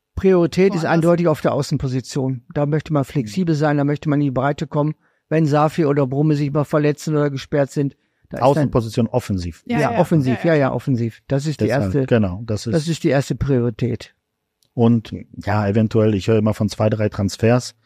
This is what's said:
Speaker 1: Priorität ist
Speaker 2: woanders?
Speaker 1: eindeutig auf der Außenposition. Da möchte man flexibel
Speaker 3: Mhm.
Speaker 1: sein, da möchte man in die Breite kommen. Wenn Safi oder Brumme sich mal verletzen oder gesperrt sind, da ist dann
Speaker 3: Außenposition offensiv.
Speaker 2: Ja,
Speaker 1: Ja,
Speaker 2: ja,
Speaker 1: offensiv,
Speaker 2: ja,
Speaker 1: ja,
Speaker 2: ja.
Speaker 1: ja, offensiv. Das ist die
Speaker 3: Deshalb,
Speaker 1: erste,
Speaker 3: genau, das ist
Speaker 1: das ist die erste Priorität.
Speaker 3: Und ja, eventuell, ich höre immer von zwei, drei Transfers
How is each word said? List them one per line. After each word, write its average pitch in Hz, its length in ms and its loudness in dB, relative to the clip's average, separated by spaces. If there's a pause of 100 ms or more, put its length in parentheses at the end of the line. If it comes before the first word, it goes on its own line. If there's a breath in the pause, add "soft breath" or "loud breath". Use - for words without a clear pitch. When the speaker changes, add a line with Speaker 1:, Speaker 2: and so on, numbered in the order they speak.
(160)
Speaker 1:
Priorität 185 520 4
ist 185 160 0
Speaker 2:
woanders? 135 80 0
Speaker 1:
eindeutig 170 360 2
auf 156 140 0
der 143 120 0
Außenposition. 131 920 -4 (100)
Da 147 120 -2
möchte 151 280 -2
man 143 100 2
flexibel 156 520 -2
Speaker 3:
Mhm. 139 40 -4
Speaker 1:
sein, 147 180 2
da 143 60 0
möchte 147 260 -2
man 143 120 2
in 147 40 0
die 135 60 -2
Breite 139 360 -2
kommen. 151 260 -2 (340)
Wenn 160 180 2
Safi 151 400 2
oder 143 220 2
Brumme 147 280 2
sich 143 180 -2
mal 147 100 0
verletzen 147 500 0
oder 147 160 0
gesperrt 139 420 -2
sind, 143 260 -4 (320)
da - 80 -12
ist - 40 -4
dann 123 80 4
Speaker 3:
Außenposition 123 580 0
offensiv. 90 580 -4
Speaker 2:
Ja, 240 140 -2
Speaker 1:
Ja, - 140 0
Speaker 2:
ja, 226 60 -2
Speaker 1:
offensiv, 151 460 2
Speaker 2:
ja, 165 60 4
Speaker 1:
ja, - 20 4
Speaker 2:
ja. 151 60 4 (100)
Speaker 1:
ja, - 40 -4
offensiv. 117 540 -4
Das 139 200 -2
ist 151 120 -6
die - 60 2
Speaker 3:
Deshalb, 120 180 0 (120)
Speaker 1:
erste, 131 100 0
Speaker 3:
genau, 107 400 0
das 110 220 -6
ist 113 60 -2
Speaker 1:
das 156 140 0
ist 165 160 -4
die 170 60 2
erste 131 260 0
Priorität. 120 800 -2 (600)
Speaker 3:
Und 117 400 2 (300)
ja, 104 240 0
eventuell, 110 480 2
ich 92 140 -2
höre 110 80 4
immer 107 160 2
von 104 160 -2
zwei, 110 200 0
drei 107 200 0
Transfers 113 680 -2 (100)